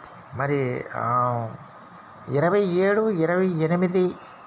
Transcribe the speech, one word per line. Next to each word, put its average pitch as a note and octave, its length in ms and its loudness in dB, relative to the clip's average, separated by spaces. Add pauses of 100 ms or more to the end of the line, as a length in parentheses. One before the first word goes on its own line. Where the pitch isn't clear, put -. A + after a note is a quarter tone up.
(340)
మరి, C3+ 500 -2 (100)
ఆ, A#2+ 540 0 (800)
ఇరవై D#3+ 320 2
ఏడు, G3+ 500 2
ఇరవై F3+ 360 2
ఎనిమిది, F3+ 680 2 (300)